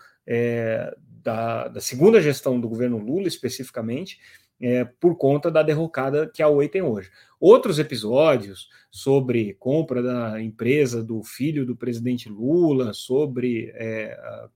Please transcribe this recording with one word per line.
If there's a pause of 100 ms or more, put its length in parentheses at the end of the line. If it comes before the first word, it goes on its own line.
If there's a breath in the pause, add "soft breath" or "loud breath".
(260 loud breath)
é, (280)
da,
da
segunda
gestão
do
governo
Lula,
especificamente, (440 loud breath)
é,
por
conta
da
derrocada
que
a
Oi
tem
hoje. (300 soft breath)
Outros
episódios (220 soft breath)
sobre
compra
da
empresa
do
filho
do
presidente
Lula,
sobre,
é, (400)